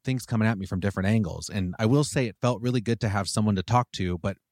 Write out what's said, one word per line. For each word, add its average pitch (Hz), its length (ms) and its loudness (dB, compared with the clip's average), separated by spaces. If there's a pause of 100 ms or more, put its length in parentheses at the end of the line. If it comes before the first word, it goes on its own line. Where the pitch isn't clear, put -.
things 131 200 -4
coming 110 220 2
at 113 100 2
me 95 80 -6
from 92 140 -4
different 95 300 0
angles. 104 400 0
And 90 280 -4
I 113 80 0
will 143 200 4
say 131 220 0
it 98 140 -12
felt 120 200 0
really 123 180 0
good 113 220 -2
to 113 80 0
have 98 180 -2
someone 107 300 2
to 92 60 -2
talk 123 320 2
to, 90 220 -2
but 95 200 -4 (140)